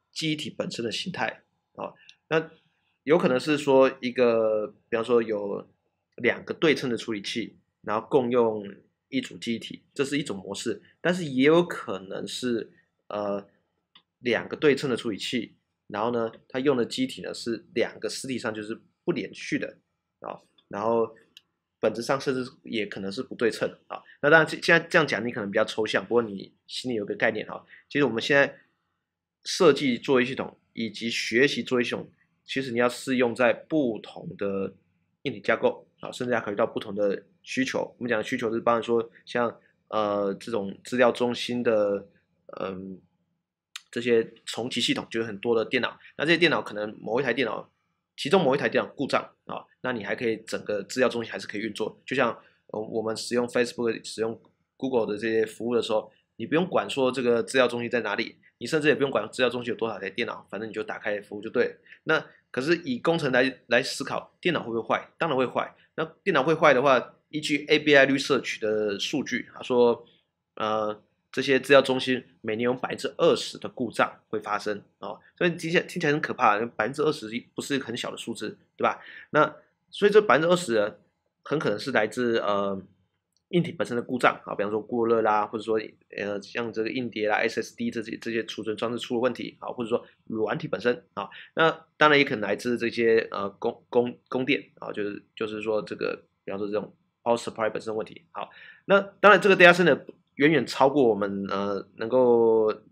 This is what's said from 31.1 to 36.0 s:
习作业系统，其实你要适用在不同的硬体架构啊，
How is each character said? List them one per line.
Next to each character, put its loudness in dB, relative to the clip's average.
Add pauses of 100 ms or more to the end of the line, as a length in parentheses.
习 -2
作 0
业 2
系 -4
统， -8 (380)
其 -6
实 -6
你 -4
要 4
适 -2
用 2
在 4
不 -2
同 -14
的 -4 (480)
硬 -6
体 -14
架 0
构 -2 (120)
啊， -10